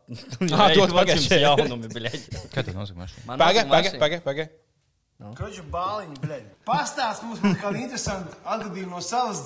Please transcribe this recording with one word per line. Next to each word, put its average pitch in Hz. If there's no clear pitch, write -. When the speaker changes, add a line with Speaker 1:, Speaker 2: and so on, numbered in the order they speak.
Speaker 1:
<laughs> -
Speaker 2:
Ā, 165
Speaker 1:
Ei, 165
Speaker 2:
dod 180
Speaker 1:
dod 180
jums 151
Speaker 2:
pagaid. 165
Speaker 1:
jaunumi, 139
bļeģi. 117
Speaker 3:
Kā -
tu -
nozaga 95
mašīnu? -
Speaker 1:
Man 120
Speaker 2:
Paga, 196
Speaker 1:
nozaga 139
Speaker 2:
paga, 165
Speaker 1:
mašīnu. 180
Speaker 2:
paga, 170
paga. 151
Speaker 1:
Nu? 104
Speaker 4:
Kroķa 190
bāliņa, 175
bļeģi. 139
Pastāst 240
mums 220
par 196
kādu 208
interesantu 202
atgadījumu 190
no 175
savas 220